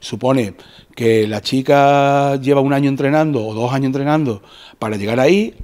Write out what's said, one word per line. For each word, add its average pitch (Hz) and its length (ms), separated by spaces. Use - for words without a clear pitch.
Supone 120 540
que 113 320
la 104 160
chica 139 920
lleva 139 240
un 139 120
año 143 160
entrenando 139 560
o 110 80
dos 120 200
años 135 140
entrenando 139 560
para 107 180
llegar 110 240
ahí, 196 440